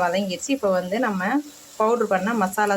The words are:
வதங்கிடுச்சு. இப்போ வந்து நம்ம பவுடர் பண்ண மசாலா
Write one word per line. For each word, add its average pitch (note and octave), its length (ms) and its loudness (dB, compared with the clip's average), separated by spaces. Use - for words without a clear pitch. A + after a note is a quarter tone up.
வதங்கிடுச்சு. F3+ 520 -2
இப்போ G#3+ 200 0
வந்து F3+ 200 -2
நம்ம F#3+ 180 -2
பவுடர் A3 320 2
பண்ண F#3+ 180 0
மசாலா G3+ 340 0